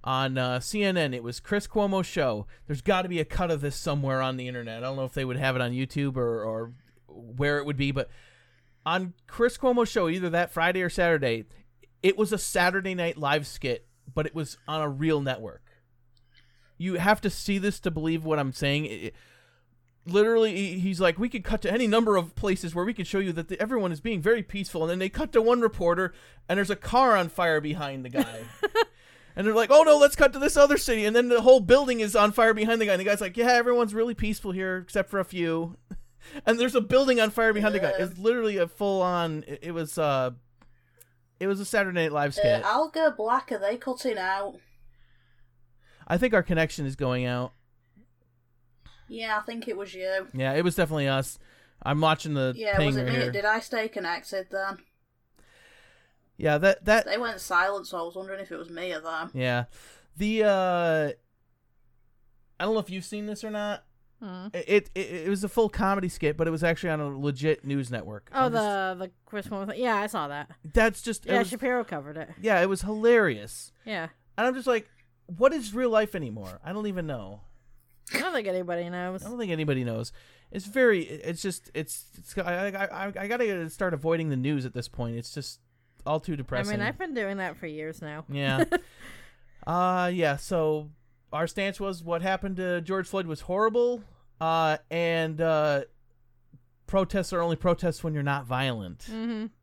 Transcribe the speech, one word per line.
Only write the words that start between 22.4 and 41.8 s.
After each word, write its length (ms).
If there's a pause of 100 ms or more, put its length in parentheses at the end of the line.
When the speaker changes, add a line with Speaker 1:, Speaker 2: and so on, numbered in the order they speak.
Speaker 1:
where 120
we 100
could 100
show 140
you 140
that 160
the, 120
everyone 300
is 100
being 180
very 220
peaceful." 400
And 80
then 80
they 120
cut 240
to 100
one 180
reporter, 500 (380)
and 80
there's 140
a 40
car 400
on 140
fire 320
behind 420
the 60
guy. 320 (220)
Speaker 2:
<laughs> 100 (600)
Speaker 1:
And 140
they're 80
like, 160
"Oh, 120
no, 140
let's 200
cut 160
to 60
this 180
other 180
city." 300
And 100
then 140
the 100
whole 220
building 400
is 160
on 160
fire 200
behind 280
the 40
guy. 100
And 40
the 60
guy's 160
like, 160
"Yeah, 160
everyone's 400
really 200
peaceful 380
here, 260
except 320
for 100
a 60
few." 520 (120)
<laughs> 60 (500)
And 140
there's 160
a 60
building 380
on 120
fire 220
behind 200
the 60
guy. 180
Speaker 3:
Yeah. 80
Speaker 1:
It's 140
literally 380
a 100
full-on, 800
it, 160
it 80
was, 260
uh, 320 (1120)
it 80
was 120
a 60
Saturday 340